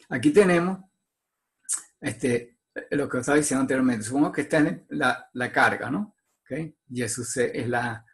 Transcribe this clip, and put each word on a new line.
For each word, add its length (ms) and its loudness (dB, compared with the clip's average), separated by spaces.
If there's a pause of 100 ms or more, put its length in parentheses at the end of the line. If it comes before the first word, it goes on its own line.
aquí 200 2
tenemos, 480 4 (1200)
este, 580 -4 (320)
lo 180 -2
que 100 -4
estaba 200 2
diciendo 240 0
anteriormente. 420 0
Supongo 260 0
que 120 -4
está 160 2
en 320 0
la, 420 -2
la 180 -4
carga, 400 2
¿no? 240 -4 (280)
¿Ok? 160 -10 (320)
Y 180 -4
sub 160 -6
C 280 -2
es 160 -4
la 460 -4